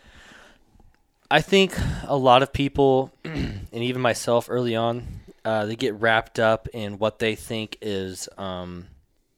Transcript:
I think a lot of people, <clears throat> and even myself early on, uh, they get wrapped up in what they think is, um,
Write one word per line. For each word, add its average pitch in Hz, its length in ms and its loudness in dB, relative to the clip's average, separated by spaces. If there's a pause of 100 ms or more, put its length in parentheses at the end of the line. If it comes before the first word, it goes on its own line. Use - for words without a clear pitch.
(1300)
I 151 100 6
think 196 340 2 (320)
a 139 100 0
lot 131 260 8
of - 100 -2
people, 135 640 2
<clears throat> - 60 -20
and 127 480 -6
even 123 300 -4
myself 120 480 0
early 120 260 -2
on, 117 300 -2 (400)
uh, 110 200 0
they 110 100 -6
get 113 200 -2
wrapped 113 440 0
up 110 340 2
in 104 260 -8
what 110 200 -2
they 110 160 0
think 110 460 -10
is, 95 460 -6 (100)
um, 90 500 -10 (500)